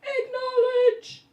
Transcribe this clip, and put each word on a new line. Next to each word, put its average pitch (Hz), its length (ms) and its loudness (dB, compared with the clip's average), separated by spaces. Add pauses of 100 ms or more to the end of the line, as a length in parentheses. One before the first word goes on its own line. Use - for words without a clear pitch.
Acknowledge! 508 1300 0